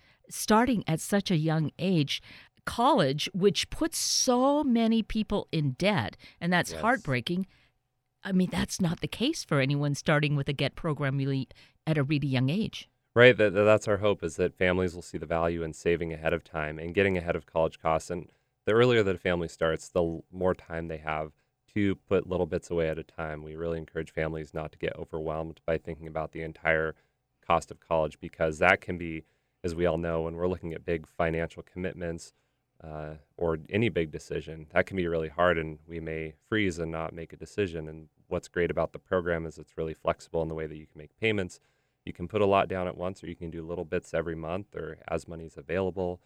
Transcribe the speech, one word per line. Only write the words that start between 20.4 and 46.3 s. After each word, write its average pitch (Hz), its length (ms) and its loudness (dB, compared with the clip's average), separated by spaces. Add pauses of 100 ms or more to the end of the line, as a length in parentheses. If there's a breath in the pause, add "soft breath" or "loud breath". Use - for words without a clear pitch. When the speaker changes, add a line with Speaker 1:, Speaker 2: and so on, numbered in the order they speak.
Speaker 2:
time 82 320 -8
they 80 120 -8
have 78 340 -4 (400)
to 98 220 2
put - 340 0
little 90 160 0
bits 85 260 -4
away 82 160 2
at 78 100 -2
a 80 60 -8
time. 78 400 -10
We 78 140 -12
really 82 200 -4
encourage 80 360 -8
families 80 400 -4
not 78 180 -6
to - 60 -20
get - 180 -4
overwhelmed 80 680 -6
by 82 120 0
thinking 80 300 -10
about 78 240 -6
the 80 120 -10
entire 80 520 -2 (500)
cost 82 240 2
of - 120 -18
college, 78 400 0
because 80 380 -2
that 90 200 6
can 92 180 -8
be, 82 280 -8 (360)
as 85 140 -4
we 87 100 0
all 82 120 4
know, 85 240 -2
when 82 160 -6
we're 87 100 0
looking 87 240 -4
at 78 140 -12
big 82 200 -2
financial 82 580 -4
commitments, 87 680 -8 (500)
uh, 78 340 -12 (200)
or 82 240 0 (100)
any 110 200 0
big 82 220 -2
decision, 80 640 -10
that 90 120 4
can 98 100 -10
be 90 120 -2
really 82 220 -2
hard, 87 280 2
and 78 280 -6
we 85 140 -12
may 80 340 -8 (140)
freeze 98 320 0
and 82 120 -4
not 80 220 -8
make 82 200 -14
a - 40 -20
decision. 82 520 -6
And 78 180 -16 (200)
what's 87 200 -6
great 85 240 0
about 82 220 -2
the 78 60 -16
program 85 460 0
is 78 120 -10
it's - 200 -16
really 80 160 -4
flexible - 480 -2
in 80 60 -2
the 80 80 -6
way 78 120 -4
that 78 100 -12
you 78 80 -16
can - 120 -20
make 76 220 -20
payments. 104 400 0 (440)
You - 80 -10
can 87 160 -8
put 104 140 0
a 101 40 6
lot 98 220 6
down 92 200 -4
at 90 100 -6
once, 90 260 -8
or 85 40 -12
you 85 100 -10
can 85 120 -10
do 80 160 -10
little 85 200 -6
bits 85 280 -4
every 82 220 0
month 82 400 -8
or 80 220 -10 (100)
as 85 220 -4
money's 82 260 -12
available 87 720 -2